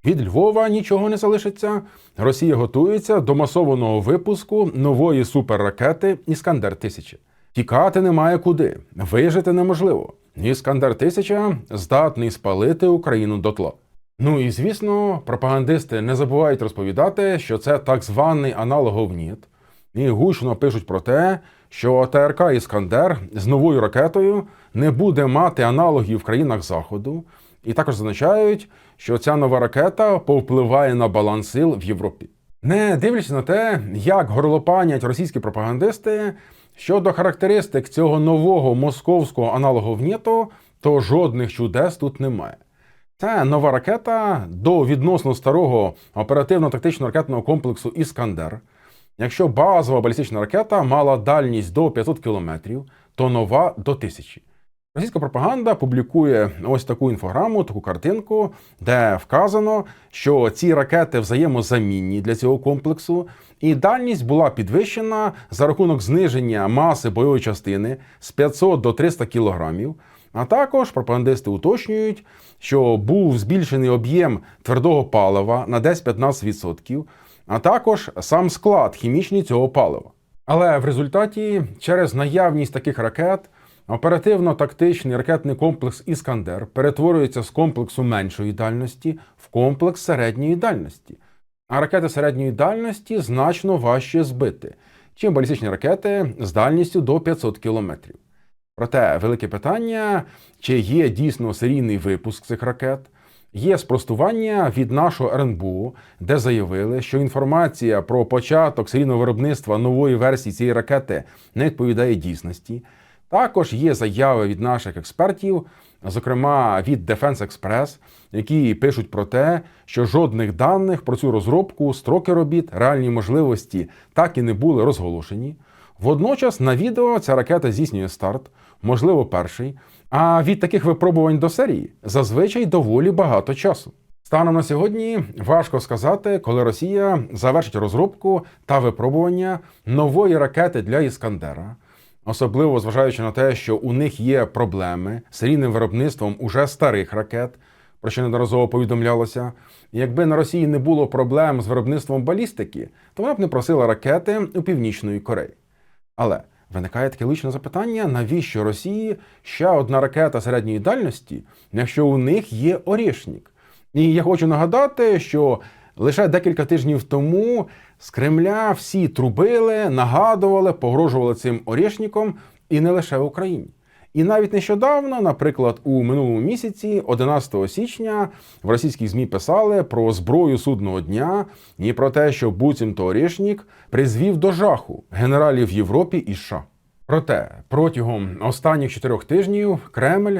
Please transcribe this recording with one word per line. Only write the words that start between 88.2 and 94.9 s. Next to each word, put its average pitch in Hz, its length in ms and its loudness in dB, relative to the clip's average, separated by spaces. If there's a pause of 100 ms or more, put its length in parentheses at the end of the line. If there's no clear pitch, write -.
дальності 127 640 -6 (180)
в - 100 -20
комплекс 139 540 0
середньої 135 540 -2
дальності. 175 640 -6 (500)
А 131 140 -2
ракети 165 280 0
середньої 135 420 -2
дальності 214 680 -2
значно 156 580 0
важче 127 460 0
збити, 127 520 -4 (400)